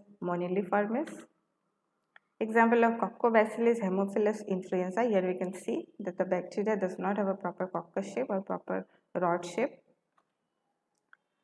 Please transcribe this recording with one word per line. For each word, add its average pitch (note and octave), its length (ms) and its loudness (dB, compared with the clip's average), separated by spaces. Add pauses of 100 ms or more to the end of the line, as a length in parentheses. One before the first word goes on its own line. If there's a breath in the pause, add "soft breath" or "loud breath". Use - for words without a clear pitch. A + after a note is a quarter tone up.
(240)
moniliformis. G3+ 880 0 (1300)
Example A#3 440 6
of A3+ 160 4
Coccobacillus A3+ 800 2
Haemophilus G3+ 680 0
influenza. F#3 540 -2
Here G3+ 240 2
we F3+ 140 -2
can F#3+ 160 -4
see C4+ 300 -6 (160)
that F3+ 180 -6
the F#3 60 2
bacteria G3 540 -2
does F#3 200 -4
not G3 180 -2
have G3 120 0
a F#3+ 40 0
proper F#3 320 -6
coccus G3 480 -6
shape B3+ 160 -4
or G3 120 -2
proper F#3 440 -6 (300 soft breath)
rod F3 280 0
shape. A#3+ 280 -2 (1700)